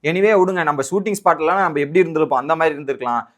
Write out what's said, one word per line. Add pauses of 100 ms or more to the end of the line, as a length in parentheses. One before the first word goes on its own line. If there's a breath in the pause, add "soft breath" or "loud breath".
Anyway,
விடுங்க,
நம்ம
ஷூட்டிங்
ஸ்பாட்லலாம்
நம்ம
எப்படி
இருந்திருப்போம்,
அந்த
மாதிரி
இருந்திருக்கலாம். (140 soft breath)